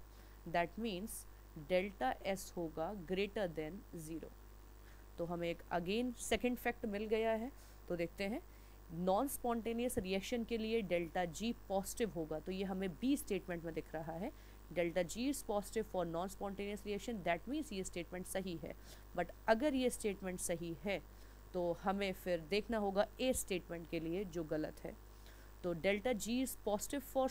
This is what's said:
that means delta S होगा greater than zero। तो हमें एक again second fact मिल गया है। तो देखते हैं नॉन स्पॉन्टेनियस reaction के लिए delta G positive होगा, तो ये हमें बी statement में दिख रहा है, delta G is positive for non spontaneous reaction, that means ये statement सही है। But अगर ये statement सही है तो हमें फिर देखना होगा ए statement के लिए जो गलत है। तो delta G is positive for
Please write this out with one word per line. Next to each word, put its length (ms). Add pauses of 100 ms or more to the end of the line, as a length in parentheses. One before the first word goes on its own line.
(480)
that 320
means 460 (420)
delta 460 (120)
S 300
होगा 360 (140)
greater 400 (120)
than 200 (300)
zero। 220 (880)
तो 60
हमें 260
एक 120 (120)
again 440
second 380
fact 300
मिल 200
गया 260
है। 180 (380)
तो 80
देखते 280
हैं 160 (540)
नॉन 340
स्पॉन्टेनियस 680
reaction 460
के 140
लिए 240
delta 420
G 280 (160)
positive 420
होगा, 300
तो 120
ये 120
हमें 260
बी 260
statement 480
में 100
दिख 200
रहा 180
है, 180 (420)
delta 340
G 240
is 120
positive 500
for 140
non 260
spontaneous 540
reaction, 400
that 220
means 240
ये 120
statement 420
सही 300
है। 180 (420)
But 140 (180)
अगर 260
ये 160
statement 500
सही 340 (100)
है 160 (540)
तो 180 (100)
हमें 300
फिर 280
देखना 380
होगा 280 (140)
ए 120
statement 580
के 100
लिए 240
जो 200
गलत 400
है। 100 (680)
तो 120
delta 420
G 280
is 120 (120)
positive 360 (100)
for 160